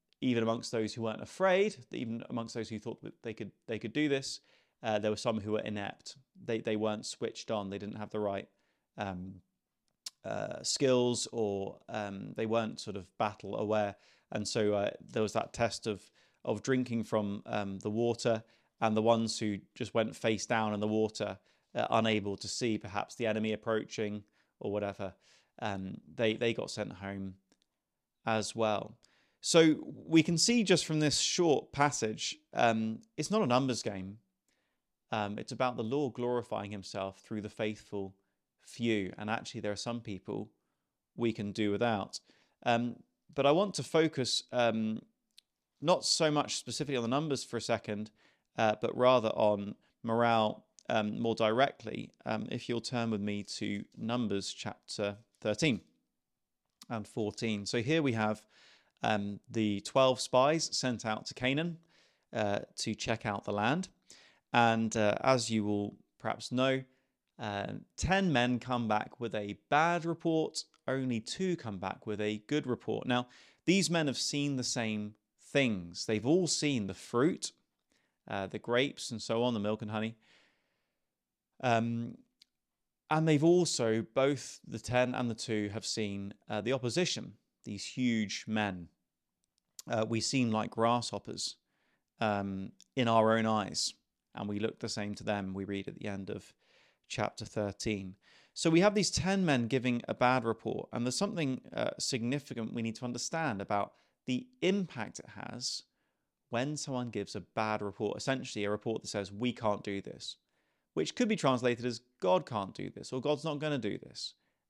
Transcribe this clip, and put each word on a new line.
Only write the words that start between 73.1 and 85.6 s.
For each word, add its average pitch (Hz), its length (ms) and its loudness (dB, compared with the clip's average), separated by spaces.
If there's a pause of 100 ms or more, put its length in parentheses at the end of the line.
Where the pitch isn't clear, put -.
these 170 240 4
men 165 160 2
have 127 100 -2
seen 143 400 -2
the 123 80 -4
same 107 500 -4 (380)
things. 101 540 0
They've 107 180 0
all 170 220 4
seen 135 400 0
the 95 80 -6
fruit, - 580 0 (760)
uh, 98 200 -4
the 101 120 -10
grapes 123 520 0
and 113 100 -8
so 117 220 0
on, 123 100 2
the 110 80 -2
milk 107 220 -2
and 107 80 -8
honey. 110 260 -4 (1500)
Um, 117 540 0 (920)
and 160 160 2
they've 151 180 6
also, 127 680 4
both 135 520 2
the 113 120 -8
ten 123 360 2
and 120 160 -2
the 113 40 -4
two, 107 400 -2